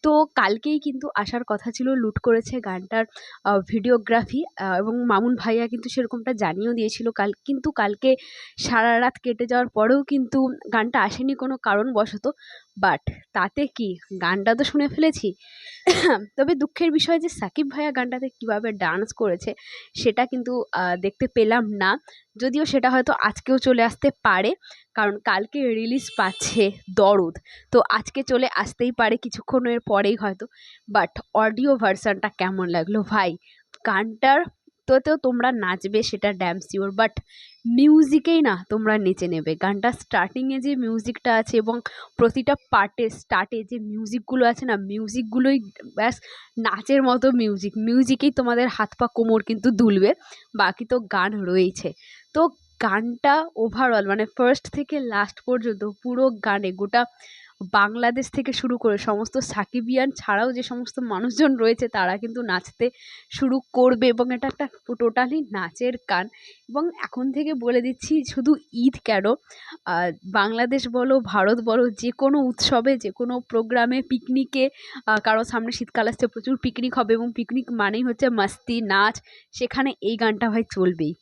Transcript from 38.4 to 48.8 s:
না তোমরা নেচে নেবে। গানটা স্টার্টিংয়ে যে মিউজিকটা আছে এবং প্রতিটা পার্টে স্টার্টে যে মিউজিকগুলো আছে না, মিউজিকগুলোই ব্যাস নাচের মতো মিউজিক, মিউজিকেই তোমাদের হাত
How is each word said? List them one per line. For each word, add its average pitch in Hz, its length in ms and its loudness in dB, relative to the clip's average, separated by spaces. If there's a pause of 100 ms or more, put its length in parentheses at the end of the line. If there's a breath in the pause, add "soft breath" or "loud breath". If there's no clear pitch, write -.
না 190 280 0
তোমরা 214 280 2
নেচে 185 300 0
নেবে। 160 340 -2
গানটা 202 300 0
স্টার্টিংয়ে 254 680 -2
যে 277 160 -2
মিউজিকটা 226 580 -2
আছে 226 220 0
এবং 226 240 0 (360 loud breath)
প্রতিটা 247 380 2 (160)
পার্টে 220 400 0
স্টার্টে 214 540 -4
যে 233 140 -10
মিউজিকগুলো 220 680 -2
আছে 240 200 0
না, 226 100 0
মিউজিকগুলোই 220 840 -2 (380)
ব্যাস 226 240 0 (380 loud breath)
নাচের 220 440 2
মতো 254 280 4
মিউজিক, 208 460 0
মিউজিকেই 247 540 2
তোমাদের 247 380 0
হাত - 300 -4